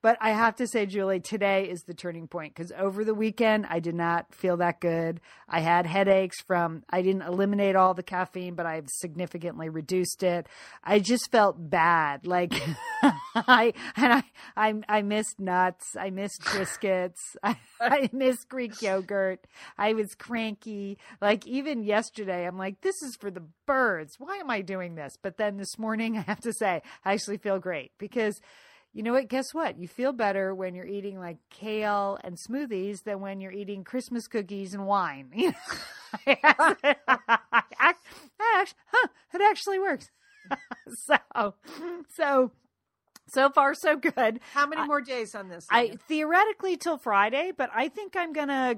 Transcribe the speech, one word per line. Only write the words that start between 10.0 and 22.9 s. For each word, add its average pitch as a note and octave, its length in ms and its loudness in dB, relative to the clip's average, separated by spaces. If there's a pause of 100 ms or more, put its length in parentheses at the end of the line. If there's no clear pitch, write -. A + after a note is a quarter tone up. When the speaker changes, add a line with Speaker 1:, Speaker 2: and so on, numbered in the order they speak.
Speaker 1:
it. F3 240 0 (360)
I G#3 160 6
just A3 300 0
felt F#3+ 400 4
bad. D#3+ 560 2
Like, F3+ 280 0 (280)
<laughs> A5 220 -2 (320)
I, A#3 380 4 (220)
and A#3+ 180 6
I, B3 100 4 (340)
I, G#3+ 160 2 (160)
I G#3 140 2
missed G#3 360 -2
nuts. F3+ 560 0
I F#3+ 140 -6
missed F#3+ 320 -8
Triscuits. F#3+ 800 -2 (100)
<laughs> - 140 -14
I, G#3 140 0 (220)
I B3+ 320 2
missed B3+ 380 0
Greek A#3+ 320 -6
yogurt. F#3+ 640 -2 (320)
I G#3+ 160 2
was A3 220 -2
cranky. G#3+ 840 -8 (220)
Like, G#3 280 2
even C4 360 -4
yesterday, G3+ 640 -2
I'm F#3 100 -8
like, F#3+ 240 -8
"This F#4+ 200 -4